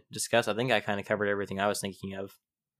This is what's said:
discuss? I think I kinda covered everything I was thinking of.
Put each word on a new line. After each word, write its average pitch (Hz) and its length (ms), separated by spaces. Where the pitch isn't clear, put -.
discuss? - 360
I 107 80
think 123 160
I 107 100
kinda 101 220
covered 104 260
everything 101 300
I 101 80
was 101 120
thinking 95 360
of. 98 180